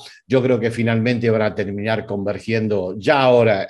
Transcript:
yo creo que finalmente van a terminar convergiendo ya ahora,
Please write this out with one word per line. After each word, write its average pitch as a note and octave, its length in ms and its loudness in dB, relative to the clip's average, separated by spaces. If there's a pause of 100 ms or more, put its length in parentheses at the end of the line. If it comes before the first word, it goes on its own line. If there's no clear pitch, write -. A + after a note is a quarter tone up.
(240)
yo C3 160 0
creo A#2+ 200 0
que A2+ 100 -2
finalmente A#2 600 0
van A2 120 2
a G#2+ 100 0
terminar G2+ 540 -4
convergiendo G2+ 920 -4
ya C3+ 260 2
ahora, A#2 480 4